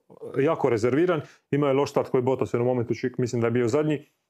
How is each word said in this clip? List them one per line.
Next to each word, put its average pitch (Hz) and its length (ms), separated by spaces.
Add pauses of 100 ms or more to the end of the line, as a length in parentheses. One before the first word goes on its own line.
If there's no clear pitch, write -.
(380)
jako 147 320
rezerviran, 139 520 (300)
imao 143 160
je 135 60
loš 139 180
start 127 180
koji 127 140
Bottas 127 300
u 123 40
jednom 120 100
momentu, 123 260
čik-, 123 240
mislim 123 240
da 117 60
je 113 40
bio 120 160
zadnji, 147 380 (240)